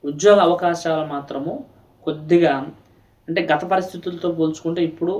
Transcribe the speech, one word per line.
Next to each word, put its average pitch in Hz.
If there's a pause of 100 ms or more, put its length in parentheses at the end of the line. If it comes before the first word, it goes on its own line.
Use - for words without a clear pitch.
(100)
ఉద్యోగ 202 (100)
అవకాశాలు 165
మాత్రము 143 (520)
కొద్దిగా, 156 (760)
అంటే 170 (100)
గత 165 (100)
పరిస్థితులతో 180
పోల్చుకుంటే 165
ఇప్పుడు 175